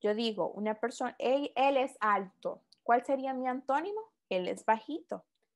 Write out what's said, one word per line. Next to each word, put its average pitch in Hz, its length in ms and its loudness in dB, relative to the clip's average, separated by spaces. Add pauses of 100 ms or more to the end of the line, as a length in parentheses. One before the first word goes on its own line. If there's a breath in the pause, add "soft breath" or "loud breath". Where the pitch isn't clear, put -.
yo 208 120 2
digo, 214 380 -2
una 214 240 -4
persona, 240 420 -4
él, 277 380 0
él 277 220 4
es 277 220 -2
alto. 196 640 -2 (200)
¿Cuál 240 220 4
sería 269 280 -2
mi 254 140 -4
antónimo? 294 540 -2 (280)
Él 180 180 -2
es - 180 -6
bajito. 220 600 -2 (300)